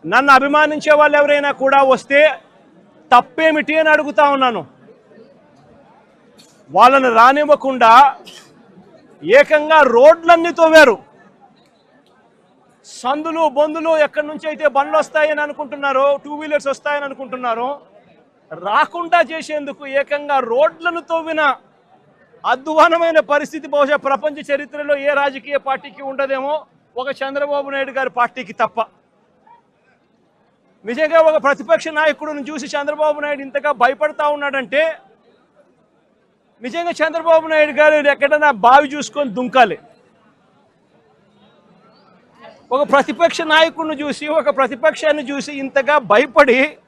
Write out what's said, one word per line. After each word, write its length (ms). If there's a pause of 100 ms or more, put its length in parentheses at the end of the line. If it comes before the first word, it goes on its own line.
నన్ను 260
అభిమానించే 600
వాళ్ళు 240
ఎవరైనా 320
కూడా 320
వస్తే 580 (760)
తప్పేమిటి 640
అని 100
అడుగుతా 360
ఉన్నాను. 420 (2000)
వాళ్ళను 440
రానివ్వకుండా 1000 (1080)
ఏకంగా 580
రోడ్లన్నీ 680
తవ్వారు. 480 (1900)
సందులు 640
బొందులు 500
ఎక్కడి 280
నుంచి 220
అయితే 200
బండ్లు 300
వస్తాయని 420
అనుకుంటున్నారో, 840
టూ 100
వీలర్స్ 320
వస్తాయని 380
అనుకుంటున్నారో, 760 (720)
రాకుండా 680
చేసేందుకు 680
ఏకంగా 520
రోడ్లను 640
తవ్విన 540 (920)
అధ్వానమైన 760
పరిస్థితి 480
బహుశా 280
ప్రపంచ 580
చరిత్రలో 420
ఏ 120
రాజకీయ 480
పార్టీకి 460
ఉండదేమో, 640 (300)
ఒక 140
చంద్రబాబు 600
నాయుడు 200
గారి 200
పార్టీకి 420
తప్ప. 280 (2000)
నిజంగా 360
ఒక 220
ప్రతిపక్ష 460
నాయకుడిని 600
చూసి 160
చంద్రబాబు 540
నాయుడు 200
ఇంతగా 320
భయపడతా 560
ఉన్నాడంటే, 720 (1600)
నిజంగా 280
చంద్రబాబు 580
నాయుడు 240
గారు 220
ఎక్కడైనా 560
బావి 380
చూసుకొని 420
దుంకాలి. 480 (3000)
ఒక 200
ప్రతిపక్ష 480
నాయకుడిని 600
చూసి, 240
ఒక 300
ప్రతిపక్షాన్ని 760
చూసి 220
ఇంతగా 460
భయపడి 800 (120)